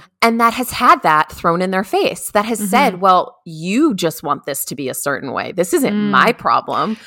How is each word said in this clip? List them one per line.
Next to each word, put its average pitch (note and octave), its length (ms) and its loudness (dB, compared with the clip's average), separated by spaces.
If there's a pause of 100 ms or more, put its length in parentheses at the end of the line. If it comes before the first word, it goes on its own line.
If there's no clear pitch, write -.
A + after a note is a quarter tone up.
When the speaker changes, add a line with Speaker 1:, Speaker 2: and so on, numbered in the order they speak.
(220)
Speaker 1:
and A#3 180 2
that A#3 140 2
has A#3+ 180 -6
had C4+ 300 4
that D#3 300 2
thrown F3 320 0
in F#3 80 -2
their F#3+ 120 0
face, - 480 -2
that G#3 140 0
has A3 140 -4
Speaker 2:
Mm-hmm. G#3 100 -4
Speaker 1:
said, G#3 320 2
"Well, F#3 420 4
you F#3+ 520 0
just E3 260 -2
want C#3+ 240 -4
this C#3 200 -6
to - 100 -10
be C#3 120 -6
a B2 60 -4
certain C3+ 400 -6
way. G2 180 -6
This F#3 220 -2
isn't C#4 200 0
Speaker 2:
Mm. G#3 180 -2
Speaker 1:
my D3 200 4
problem," C3 640 -2 (120)